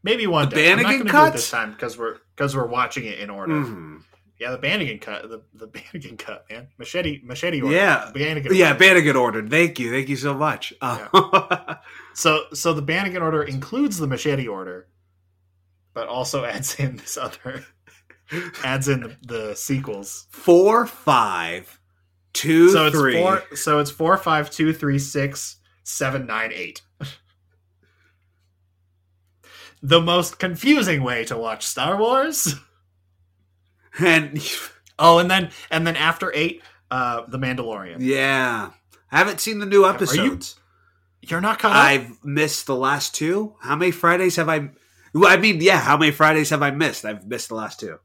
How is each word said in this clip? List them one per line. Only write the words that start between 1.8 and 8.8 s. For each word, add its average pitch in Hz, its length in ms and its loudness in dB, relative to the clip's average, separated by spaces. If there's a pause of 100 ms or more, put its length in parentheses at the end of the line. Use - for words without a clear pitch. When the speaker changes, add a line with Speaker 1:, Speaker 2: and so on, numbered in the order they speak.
Speaker 1:
we're, 113 200 -8 (180)
'cause 139 200 -2
we're 123 100 -2
watching 120 380 -4
it 107 140 -10
in 101 100 -10
order. 104 260 -6
Speaker 2:
Mm-hmm. 95 420 -8 (420)
Speaker 1:
Yeah, 120 140 -8
the 123 60 -10
Bannigan 143 420 -4
cut. 107 280 -12
The, 113 140 -16 (100)
the 113 140 -20
<laughs> - 260 -20
Bannigan 135 240 -16
cut, - 340 -16
man. 120 180 -18 (100)
Machete, 147 460 -8
machete 143 360 -6
order. 139 160 0
Speaker 2:
Yeah. 180 380 2
Speaker 1:
Bannigan 151 400 -2
Speaker 2:
Yeah, 180 140 6
Speaker 1:
order. 139 100 2
Speaker 2:
Bannigan 175 380 6